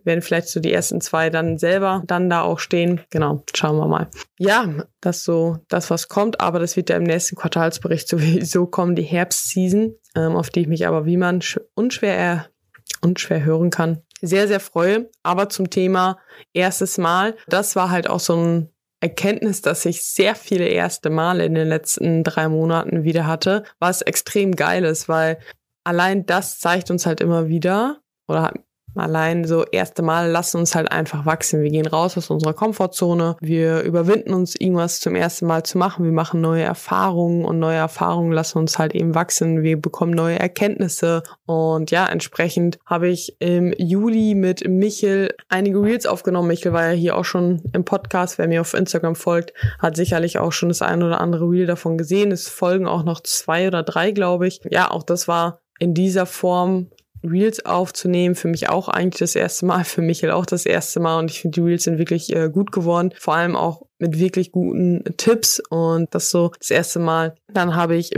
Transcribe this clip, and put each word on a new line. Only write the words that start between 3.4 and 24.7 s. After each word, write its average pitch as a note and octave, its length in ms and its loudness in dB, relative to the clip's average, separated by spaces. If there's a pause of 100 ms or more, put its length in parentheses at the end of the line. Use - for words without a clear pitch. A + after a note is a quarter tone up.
schauen D3+ 220 0
wir D3+ 100 0
mal. E3 200 0 (300)
Ja, G3+ 300 2 (320)
das F3 240 -4
so, E3 320 0 (120)
das, F3 220 -2
was E3+ 180 -2
kommt, - 320 0
aber F3 180 0
das E3+ 180 -2
wird F3 140 0
ja F3+ 60 2
im E3+ 80 0
nächsten E3+ 320 -2
Quartalsbericht E3 720 -2
sowieso E3+ 600 2
kommen, F3 280 -2
die E3+ 80 0
Herbstseason, F3+ 920 0 (200)
ähm, D#3+ 220 0
auf E3+ 140 -2
die F3 100 0
ich D#3 80 0
mich E3 180 0
aber, D#3+ 200 0
wie F3 100 2
man F3+ 240 2
sch-, - 200 -6 (140)
unschwer G#3 420 -2
er-, F3 300 -2 (540)
unschwer E3+ 440 0
hören D#3+ 260 2
kann, E3 320 -2 (200)
sehr, F#3+ 240 2
sehr G3+ 140 0
freue. G3 500 0 (140)
Aber F3+ 240 0
zum F#3 200 -4
Thema F#3 500 0 (340)
erstes F3+ 460 0
Mal, F#3 360 2 (140)
das F#3+ 260 0
war F#3 160 2
halt F3 180 0
auch F3 120 0
so E3+ 160 0
ein E3+ 320 2 (320)
Erkenntnis, G3 600 -2
dass - 240 -2
ich E3+ 220 -2
sehr G3 300 2
viele F3+ 320 0
erste - 420 0
Male E3+ 340 2
in D#3+ 100 0
den D#3+ 140 2
letzten D#3+ 540 0
drei D#3+ 260 0
Monaten D#3+ 540 0
wieder E3 240 2
hatte, F#3+ 380 0 (160)
was F3+ 220 0
extrem F#3+ 520 0
geil F3 300 0